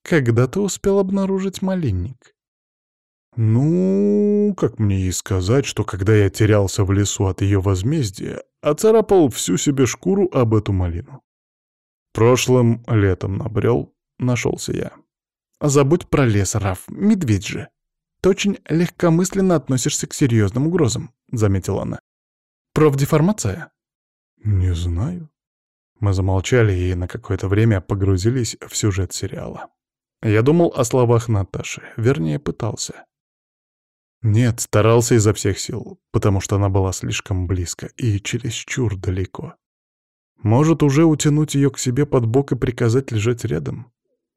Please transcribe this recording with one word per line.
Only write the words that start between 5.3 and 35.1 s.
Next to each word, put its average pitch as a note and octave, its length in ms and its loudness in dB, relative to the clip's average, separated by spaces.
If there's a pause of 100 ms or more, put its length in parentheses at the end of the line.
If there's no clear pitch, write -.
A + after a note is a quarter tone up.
что - 200 -6
когда F#2+ 300 0
я G2+ 160 4
терялся G#2 540 2
в F2+ 60 -2
лесу G2 360 0
от F#2+ 160 -2
ее G2+ 180 2
возмездия, G2+ 800 -2 (180)
оцарапал G3+ 680 4
всю - 280 -2
себе C3+ 300 2
шкуру F#3+ 460 0
об A2+ 220 2
эту G#2 180 0
малину? F2+ 500 -4 (920)
Прошлым A#2+ 760 4
летом G2+ 480 0
набрел, A2 580 -2 (240)
нашелся - 540 -4
я. - 200 -6 (680)
«Забудь C#3+ 480 2
про - 180 2
лес, G2+ 300 0
Раф, G2 320 -4
медведь F3 580 0
же. - 220 -10 (520)
Ты F#3 100 2
очень G3 280 0 (100)
легкомысленно F3 840 0
относишься - 520 -2
к - 80 -14
серьезным A#2 520 2
угрозам», E3 480 -2 (160)
заметила G2+ 520 -2
она. - 180 -8 (720)
«Профдеформация?» C#3+ 960 2 (720)
«Не F#2 320 2
знаю». G2+ 560 -4 (720)
Мы G2+ 140 0
замолчали G2 580 2
и F2+ 220 -2
на F2+ 120 -4
какое-то - 400 -6
время G2+ 340 2
погрузились G2+ 760 -2 (100)
в - 100 -12
сюжет F#2+ 360 -2
сериала. - 560 -10 (540)
Я G#2+ 200 2
думал E3 320 4
о C3 100 0
словах A#2+ 440 2
Наташи, - 540 -4 (140)
вернее, D#2+ 420 0
пытался. - 680 -8 (1160)
Нет, A2+ 380 2
старался A#2 540 2